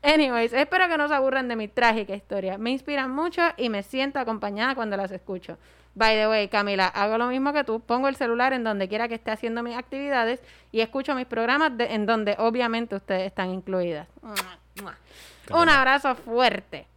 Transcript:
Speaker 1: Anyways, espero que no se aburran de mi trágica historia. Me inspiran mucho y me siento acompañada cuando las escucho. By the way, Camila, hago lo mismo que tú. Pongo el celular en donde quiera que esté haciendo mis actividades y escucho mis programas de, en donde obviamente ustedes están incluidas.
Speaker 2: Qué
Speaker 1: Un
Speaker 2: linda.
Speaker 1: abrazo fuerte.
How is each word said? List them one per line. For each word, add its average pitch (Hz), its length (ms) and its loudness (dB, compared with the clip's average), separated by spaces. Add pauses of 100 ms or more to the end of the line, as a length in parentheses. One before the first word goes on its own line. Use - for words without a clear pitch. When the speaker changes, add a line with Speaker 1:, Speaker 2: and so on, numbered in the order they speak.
Speaker 1:
Anyways, 254 500 4
espero 359 340 4
que 320 120 2
no 294 80 2
se 302 80 2
aburran 262 320 0
de 240 80 -2
mi 214 120 -4
trágica 220 460 2
historia. 196 460 -6
Me 226 100 -4
inspiran 269 400 -4
mucho 330 320 -2 (160)
y 240 120 -2
me 202 120 -2
siento 269 380 -4
acompañada 220 560 -2
cuando 220 220 -4
las 196 140 -4
escucho. 180 460 -10 (380)
By 220 200 4
the 214 120 4
way, 214 200 2
Camila, 202 380 2
hago 208 320 0
lo 233 80 2
mismo 262 280 0
que 294 100 0
tú. 226 160 -2
Pongo 254 280 0
el 269 80 0
celular 247 380 0
en 247 100 -2
donde 202 240 -2
quiera 214 200 -2
que 233 80 -6
esté 220 160 -8
haciendo 226 320 -4
mis 240 120 -8
actividades 247 680 -2 (300)
y 220 100 0
escucho 269 340 -2
mis 254 100 -4
programas 247 500 0
de, 233 100 0 (100)
en 208 100 0
donde 214 320 0
obviamente 233 580 0
ustedes 190 300 -4
están 190 240 -4
incluidas. 180 580 -4 (680)
Speaker 2:
Qué - 800 -16
Speaker 1:
Un 330 60 6
Speaker 2:
linda. 311 200 6
Speaker 1:
abrazo 269 360 4
fuerte. 226 680 0 (120)